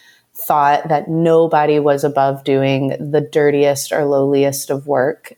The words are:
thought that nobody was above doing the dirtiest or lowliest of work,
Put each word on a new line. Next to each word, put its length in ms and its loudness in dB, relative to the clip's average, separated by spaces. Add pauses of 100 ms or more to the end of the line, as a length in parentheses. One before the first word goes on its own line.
(340)
thought 540 0
that 200 -2
nobody 720 2
was 240 0
above 400 -2
doing 460 0 (220)
the 100 2
dirtiest 720 0
or 140 0
lowliest 640 0
of 160 -6
work, 500 -4